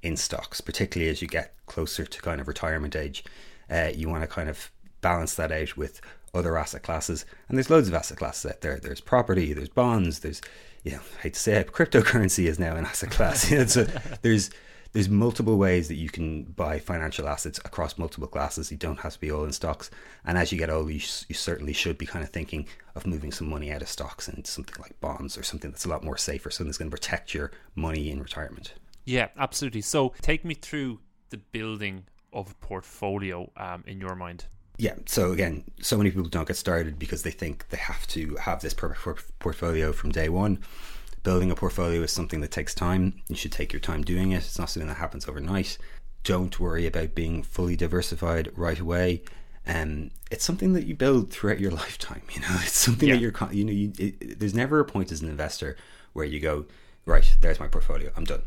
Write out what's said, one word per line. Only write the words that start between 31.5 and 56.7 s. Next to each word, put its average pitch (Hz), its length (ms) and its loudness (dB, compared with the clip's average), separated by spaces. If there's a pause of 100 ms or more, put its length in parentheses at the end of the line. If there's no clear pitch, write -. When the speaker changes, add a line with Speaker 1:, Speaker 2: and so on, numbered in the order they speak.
Speaker 2:
of 98 200 -10
a - 140 -18
portfolio, 98 920 -6
um, 90 280 -10
in 95 140 -12
your 92 160 -6
mind. 87 300 -10 (320)
Speaker 1:
Yeah, 110 180 -2 (100)
so 90 260 2
again, 82 320 0 (180)
so - 140 0
many 104 140 6
people 90 180 -2
don't 80 200 -2
get 92 100 -4
started 82 400 0
because - 240 -6
they 82 100 -4
think - 380 -8
they - 80 -6
have - 300 -2
to 76 300 -2
have - 240 -2
this - 120 -4
perfect - 280 -2
por-, 85 160 -4 (220)
portfolio 80 540 0
from - 180 0
day 78 160 2
one. 92 320 2 (640)
Building 92 280 4
a 85 40 2
portfolio 85 460 0
is 82 100 -2
something 82 300 -2
that 73 80 -4
takes - 240 -4
time. 92 540 2
You 78 80 -4
should - 160 -6
take - 200 0
your - 80 -2
time 78 240 0
doing 92 280 2
it. 92 60 2
It's - 200 -2
not - 140 -2
something 80 160 -4
that 78 100 -6
happens - 300 -6
overnight. 90 500 -2 (460)
Don't 90 360 0
worry 85 280 2
about 80 260 0
being 82 300 0
fully 87 320 0
diversified 82 800 0
right 82 240 -2
away. 87 420 2 (460)
Um, 78 420 -2 (220)
it's - 120 -4
something 190 300 2
that 175 140 2
you 151 80 -4
build 131 360 4
throughout 101 280 0
your 95 120 2
<laughs> 78 120 -4
lifetime. - 400 -8 (100)
You - 80 -6
know, 90 220 0
it's - 80 -2
something 120 360 4
Speaker 2:
Yeah. 135 80 6
Speaker 1:
that 120 60 4
you're, 113 100 0
con-, 104 240 -4
you 101 100 2
know, 107 80 0
you, 101 260 0
it, - 400 -6
there's 104 160 0
never 139 240 4
a 143 60 6
point 95 260 -2
as 78 100 -6
an 80 80 -4
investor 76 480 -6 (360)
where 78 120 -4
you 73 140 -4
go, 73 260 -2 (400)